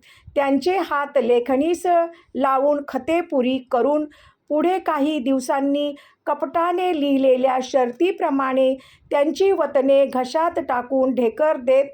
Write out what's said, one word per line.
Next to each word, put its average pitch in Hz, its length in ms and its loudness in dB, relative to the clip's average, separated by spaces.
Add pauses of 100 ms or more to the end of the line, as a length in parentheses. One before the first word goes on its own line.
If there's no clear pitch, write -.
(360)
त्यांचे 277 440 0
हात 285 380 -4
लेखणीस 254 680 0 (500)
लावून 269 520 0
खते 320 340 -2
पुरी 262 360 -2 (140)
करून 285 340 0 (440)
पुढे 330 300 0
काही 311 400 -2
दिवसांनी 277 720 -2 (320)
कपटाने 349 640 -2 (100)
लिहिलेल्या 262 600 2
शर्तीप्रमाणे 262 1120 0 (380)
त्यांची 302 400 4
वतने 277 540 4
घशात 277 540 -2
टाकून 262 540 0
ढेकर 254 440 0
देत 262 360 2